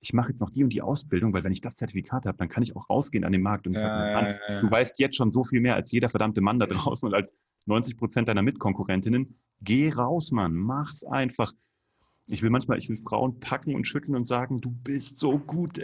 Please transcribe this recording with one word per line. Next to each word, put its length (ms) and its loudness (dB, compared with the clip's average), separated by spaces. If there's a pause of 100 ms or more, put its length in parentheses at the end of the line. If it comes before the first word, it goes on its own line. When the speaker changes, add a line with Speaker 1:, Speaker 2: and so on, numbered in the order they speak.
Speaker 1:
"Ich 120 -6
mache 160 2
jetzt 120 -6
noch 100 -2
die 120 2
und 60 4
die 140 -2
Ausbildung, 500 0
weil 100 0
wenn 80 0
ich 100 -4
das 160 -10
Zertifikat 480 -4
habe, 120 -4
dann 120 -4
kann 120 -2
ich 140 -2
auch 140 -10
rausgehen 340 0
an 80 0
den 100 4
Markt." 240 0
Und 80 -2
ich 60 -2
sag, 120 -2
Speaker 2:
Ja, 220 -2
Speaker 1:
"Mann, 120 2
Speaker 2:
ja, 60 0
ja, 240 -8
ja. 60 -6
Speaker 1:
du 80 4
weißt 300 4
jetzt 160 2
schon 160 2
so 140 2
viel 160 2
mehr 120 4
als 180 -2
jeder 180 2
verdammte 320 2
Mann 180 4
da 80 4
draußen 400 -2
und 80 0
als 180 0 (320)
neunzig 320 0
Prozent 300 0
deiner 160 4
Mitkonkurrentinnen. 960 0 (220)
Geh 300 2
raus, 400 -2
Mann. 220 2
Mach's 500 -2
einfach." 500 -2 (720)
Ich 160 -4
will 80 4
manchmal, 260 2
ich 100 -8
will 100 -4
Frauen 420 -2
packen 340 -4
und 140 -2
schütteln 280 -4
und 100 0
sagen, 360 -2
"Du 80 -6
bist 480 -6
so 220 2
gut, 440 -6